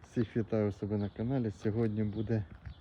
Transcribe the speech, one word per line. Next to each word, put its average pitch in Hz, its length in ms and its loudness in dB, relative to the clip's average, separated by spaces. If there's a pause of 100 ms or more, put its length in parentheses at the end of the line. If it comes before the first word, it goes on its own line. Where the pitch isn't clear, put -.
(160)
Всіх 120 220 0
вітаю 107 320 2
у - 20 -2
себе 104 260 -2
на 101 120 0
каналі. 117 420 0 (120)
Сьогодні 110 400 2
буде 107 400 0 (380)